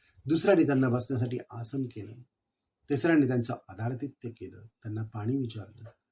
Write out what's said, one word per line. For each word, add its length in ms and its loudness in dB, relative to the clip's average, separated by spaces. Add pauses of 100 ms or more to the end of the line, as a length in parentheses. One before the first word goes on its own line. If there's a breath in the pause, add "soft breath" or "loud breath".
(280 soft breath)
दुसऱ्याने 380 6
त्यांना 220 4
बसण्यासाठी 500 0 (120)
आसन 340 -6
केलं, 300 -12 (760)
तिसऱ्याने 360 4
त्यांचं 280 0 (140)
आदरातिथ्य 640 -8
केलं, 300 -16
त्यांना 420 -10
पाणी 340 -4
विचारलं. 480 -8 (280)